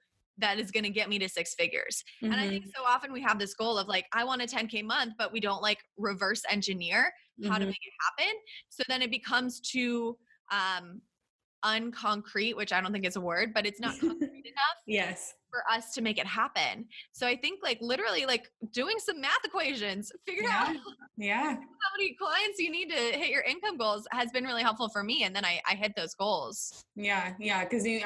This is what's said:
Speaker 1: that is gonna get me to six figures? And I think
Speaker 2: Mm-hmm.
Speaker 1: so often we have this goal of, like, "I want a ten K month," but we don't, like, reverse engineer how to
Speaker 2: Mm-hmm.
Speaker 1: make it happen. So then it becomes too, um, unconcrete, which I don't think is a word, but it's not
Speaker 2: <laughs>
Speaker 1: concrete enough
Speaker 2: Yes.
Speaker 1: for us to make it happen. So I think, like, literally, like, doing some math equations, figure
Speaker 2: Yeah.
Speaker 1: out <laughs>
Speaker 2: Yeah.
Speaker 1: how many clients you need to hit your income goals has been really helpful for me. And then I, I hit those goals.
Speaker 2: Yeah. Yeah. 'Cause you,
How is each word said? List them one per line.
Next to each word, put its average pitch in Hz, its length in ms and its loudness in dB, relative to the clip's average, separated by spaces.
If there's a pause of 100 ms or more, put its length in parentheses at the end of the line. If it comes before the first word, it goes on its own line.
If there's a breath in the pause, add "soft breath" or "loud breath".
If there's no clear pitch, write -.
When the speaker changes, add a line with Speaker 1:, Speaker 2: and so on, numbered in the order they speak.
(380)
Speaker 1:
that 202 220 2
is 214 120 -4
gonna 214 200 0
get 202 180 0
me 208 100 0
to 190 80 0
six 170 280 -4
figures? - 480 -2 (180 loud breath)
And 220 140 2
I 202 120 2
think 196 160 -2
Speaker 2:
Mm-hmm. - 120 -16
Speaker 1:
so 262 100 -6
often 254 260 4
we 262 120 -6
have 214 160 4
this 202 160 -4
goal 220 240 2
of, 190 80 -2
like, 185 260 0
"I 233 100 4
want 254 200 0
a 240 40 -2
ten 226 200 -2
K 220 160 -4
month," 233 340 0
but 214 160 0
we 226 60 -2
don't, 196 240 0
like, 208 160 2 (180)
reverse 202 500 0
engineer 202 640 0 (340 loud breath)
how 190 120 2
to 196 80 2
Speaker 2:
Mm-hmm. 196 60 0
Speaker 1:
make 196 100 -8
it 202 180 -14
happen. 359 400 0 (300 loud breath)
So - 180 -6
then 254 140 0
it 247 80 2
becomes 247 500 0
too, 240 600 0 (320 soft breath)
um, 185 500 -2 (640)
unconcrete, 220 880 0
which 202 160 -2
I 185 100 4
don't 208 120 -2
think 196 120 0
is 180 100 -2
a 190 60 -2
word, 180 340 0
but 208 100 4
it's 208 140 -2
not 233 100 -2
Speaker 2:
<laughs> - 100 -4
Speaker 1:
concrete 330 460 -2
enough 285 400 2
Speaker 2:
Yes. 185 480 -2 (160)
Speaker 1:
for 247 200 -4
us 233 260 2
to 254 60 -2
make 220 180 2
it 170 80 -2
happen. 175 600 0 (240 loud breath)
So - 140 -4
I 247 100 4
think, 320 280 -4
like, 240 180 0
literally, 269 460 2
like, 247 240 2 (200)
doing 370 280 0
some 349 200 -2
math 339 240 2
equations, 220 680 -2 (160)
figure 381 160 -2
Speaker 2:
Yeah. 440 240 4
Speaker 1:
out 320 80 0
<laughs> - 420 -14
Speaker 2:
Yeah. 226 380 0
Speaker 1:
how - 420 -4
many 392 180 0
clients 392 440 2
you 330 120 0
need 339 180 -4
to 311 60 -2
hit 247 340 2
your 269 140 2
income 359 340 -2
goals 214 340 0
has 240 200 0
been 254 140 0
really 240 180 0
helpful 220 260 2
for 202 140 -2
me. 240 200 2
And 190 120 0
then 196 100 0
I, 175 220 2
I 190 80 4
hit 208 200 -2
those 165 200 -2
goals. 196 720 -2 (100)
Speaker 2:
Yeah. 196 440 0
Yeah. 202 260 0
'Cause 214 200 2
you, 226 200 0